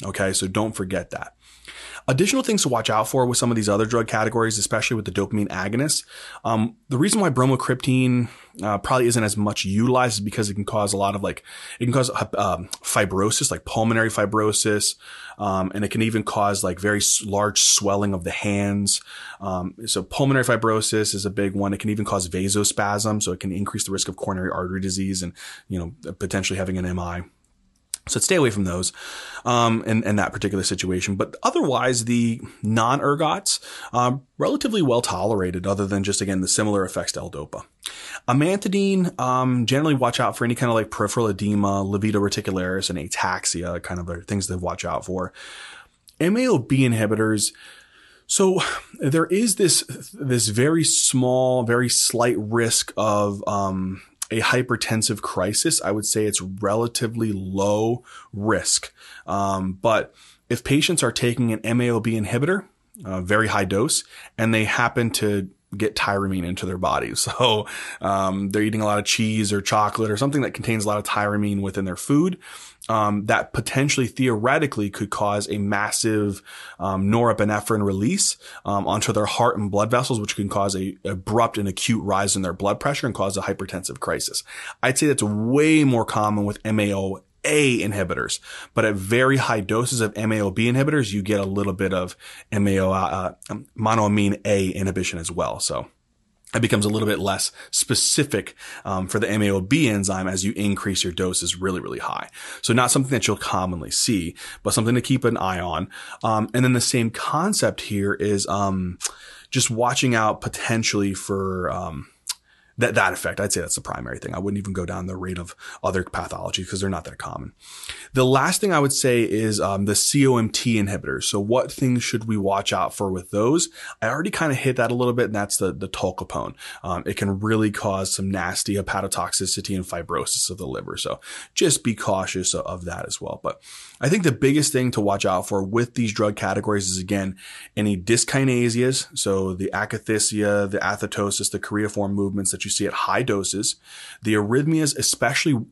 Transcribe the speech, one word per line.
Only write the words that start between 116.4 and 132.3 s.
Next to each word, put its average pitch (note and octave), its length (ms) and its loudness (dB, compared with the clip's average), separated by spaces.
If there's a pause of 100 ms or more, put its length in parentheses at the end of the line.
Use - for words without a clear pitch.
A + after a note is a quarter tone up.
'cause F#2+ 120 -4
they're G2 80 0
not E2 160 -4
that C#2 120 -14
common. - 360 -10 (580)
The C3 140 4
last C3+ 340 4
thing G3 140 2
I D#3 60 4
would C#3 120 4
say A#2+ 320 2
is, G#2+ 380 0
um, G2 240 0
the G2+ 100 2
C C#3+ 320 4
O B2+ 80 6
M A2+ 140 2
T A#2 260 2
inhibitors. G2+ 480 -2
So - 160 -2
what A#2 320 2
things B2 320 0
should A2 220 -2
we A2 100 0
watch G2 380 0
out F#2 200 0
for G2+ 160 -2
with F2+ 220 -4
those? C3 380 2 (320)
I A2 80 0
already D#3 200 -2
kinda D#3 260 0
hit B2+ 200 0
that A#2+ 160 2
a - 20 -2
little B2 200 2
bit, A#2+ 140 2
and G#2+ 80 -4
that's G2+ 200 -2
the, F#2+ 160 0
the C#2 160 -8
tolcapone. E2 680 -4 (280)
Um, F2 220 -6
it G2 100 -4
can G2 240 0
really G#2+ 320 2
cause F#2+ 420 -2
some G2 160 -2
nasty F#2 460 -2
hepatotoxicity F#2+ 1000 -2
and F#2 120 -2
fibrosis E2+ 640 -4
of F#2 80 -8
the F2 100 -8
liver. G1+ 300 -8
So - 240 -6 (320)
just E3 280 4
be A2+ 140 0
cautious F#2+ 580 -2